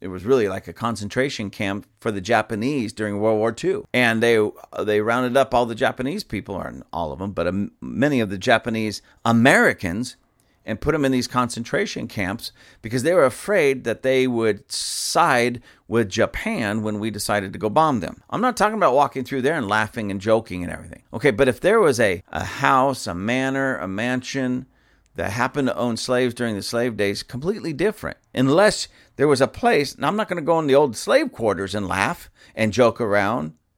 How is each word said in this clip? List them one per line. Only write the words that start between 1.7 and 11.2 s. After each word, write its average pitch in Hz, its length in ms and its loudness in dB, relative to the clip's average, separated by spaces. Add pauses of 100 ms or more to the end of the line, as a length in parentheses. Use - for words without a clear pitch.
for 117 100 -4
the 98 100 -4
Japanese 110 720 -2
during 104 260 -4
World 110 200 2
War 110 140 0
Two. 165 420 -4
And 117 280 2
they, 117 160 4 (440)
they 104 180 2
rounded 120 360 0
up 131 180 2
all 120 120 4
the 113 80 -6
Japanese 127 500 -4
people, - 300 -8
or 64 200 -8 (180)
all 78 200 -4
of 69 60 -10
them, 98 140 -6
but, 85 140 -2
um, 95 340 -2
many 120 400 0
of 110 80 0
the 95 100 -6
Japanese 110 640 0 (240)
Americans, 117 920 2 (480)
and 110 160 -6
put 151 140 0
'em 151 100 0
in 135 60 2
these 127 160 0